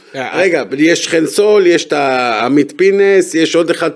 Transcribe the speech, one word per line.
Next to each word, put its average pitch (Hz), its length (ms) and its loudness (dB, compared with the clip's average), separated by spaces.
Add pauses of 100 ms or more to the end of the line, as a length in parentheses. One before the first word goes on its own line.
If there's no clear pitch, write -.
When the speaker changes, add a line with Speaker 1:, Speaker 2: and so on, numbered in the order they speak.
(140)
Speaker 1:
אה, 131 260 -8
Speaker 2:
רגע, 170 220 0 (160)
יש 160 300 0
חן 165 180 0
סול, 208 400 2
יש 165 180 2
את - 80 -6 (520)
עמית 139 320 0
פינס, 196 580 2
יש 160 220 0
עוד 165 140 0
אחד 165 260 -2